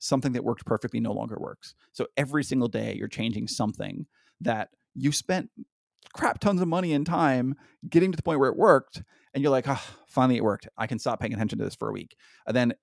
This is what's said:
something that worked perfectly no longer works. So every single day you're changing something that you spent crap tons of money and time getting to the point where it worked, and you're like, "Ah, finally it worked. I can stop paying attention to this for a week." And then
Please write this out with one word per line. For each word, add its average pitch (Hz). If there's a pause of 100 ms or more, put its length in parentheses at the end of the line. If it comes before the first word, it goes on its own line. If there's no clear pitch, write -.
something 135
that 120
worked 117
perfectly 117
no 110
longer 107
works. - (180)
So - (100)
every 143
single 127
day 110
you're 110
changing 113
something 104 (340)
that 110 (240)
you 135
spent - (640)
crap -
tons 196
of 180
money 170
and 147
time 139 (340)
getting 180
to 165
the 160
point 156
where 135
it -
worked, 165 (300)
and 139
you're 143
like, 131
"Ah, 131 (260)
finally 127
it 107
worked. 101
I 110
can 113
stop 117
paying 113
attention 110
to 107
this 101
for 110
a 104
week." 95 (300)
And 110
then 123